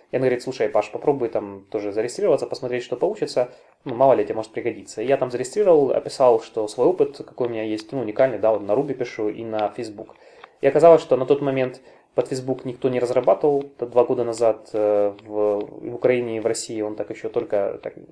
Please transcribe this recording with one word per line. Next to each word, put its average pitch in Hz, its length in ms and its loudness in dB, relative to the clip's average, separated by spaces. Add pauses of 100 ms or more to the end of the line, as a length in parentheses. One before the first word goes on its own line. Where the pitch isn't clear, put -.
(100)
И 131 60 -4
она 131 100 2
говорит: 123 160 0
«Слушай, 120 260 -2
Паш, - 220 0
попробуй 131 380 -2
там 101 420 -8
тоже 104 220 -6
зарегистрироваться, 123 540 0
посмотреть, 123 380 -6
что 123 120 -8
получится. 160 520 -2 (360)
Ну, 131 100 -6
мало 131 200 6
ли, 107 100 2
тебе 107 100 -6
может 110 180 -8
пригодиться». 107 500 -8
И 120 40 -4
я 135 100 2
там 127 140 -2
зарегистрировал, 143 600 2
описал, 120 500 2
что 107 280 -6
свой 123 180 2
опыт, 151 320 2
какой - 300 -6
у - 20 -6
меня 110 140 -6
есть, 107 280 -6
ну, 135 80 -4
уникальный, 113 380 0
да, 110 140 4
вот 104 100 0
на 101 100 -2
Ruby 135 220 0
пишу 117 340 -4
и 113 160 -8
на 107 260 -2
Facebook. 110 440 -12 (460)
И 139 80 4
оказалось, 160 340 8
что - 140 2
на 127 100 0
тот 143 140 4
момент 135 400 -2 (340)
под 123 140 0
Facebook 131 360 -6
никто 127 240 -4
не 123 120 -2
разрабатывал. 131 640 2 (120)
Это 120 100 -6
два 123 180 4
года 123 200 -2
назад, 113 480 -2
э, 104 400 2 (120)
в, 104 360 0
в - 340 -10
Украине 123 420 0
и 110 40 -6
в 107 60 -2
России 113 360 -4
он 107 120 -4
так 104 160 -10
еще - 180 -10
только 107 540 -2
так - 120 -10 (180)